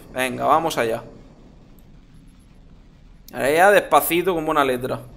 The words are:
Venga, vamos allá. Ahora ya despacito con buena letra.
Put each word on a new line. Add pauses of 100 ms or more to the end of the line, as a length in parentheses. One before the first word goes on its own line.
(120)
Venga,
vamos
allá. (2250)
Ahora
ya
despacito
con
buena
letra. (160)